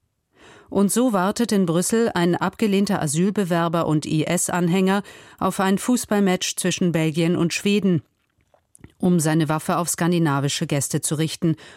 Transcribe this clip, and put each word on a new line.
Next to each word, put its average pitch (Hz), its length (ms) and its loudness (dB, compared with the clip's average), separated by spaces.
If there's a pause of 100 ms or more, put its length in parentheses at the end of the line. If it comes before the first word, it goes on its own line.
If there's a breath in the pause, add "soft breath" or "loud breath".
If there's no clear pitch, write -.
(720 loud breath)
Und 196 200 2
so 240 220 0
wartet 202 400 0
in 190 140 2
Brüssel 185 480 0
ein 175 220 2
abgelehnter 196 680 0
Asylbewerber 170 840 0
und 156 200 0
I-S-Anhänger 180 960 0 (360 loud breath)
auf 185 220 -2
ein 196 160 2
Fußballmatch 202 800 0
zwischen 175 360 0
Belgien 165 440 0
und 170 160 0
Schweden, 196 500 0 (920)
um 180 240 2
seine 156 300 2
Waffe 156 260 -2
auf 165 140 -2
skandinavische 165 760 0
Gäste 143 360 -2
zu - 140 -4
richten 160 400 -2 (200 loud breath)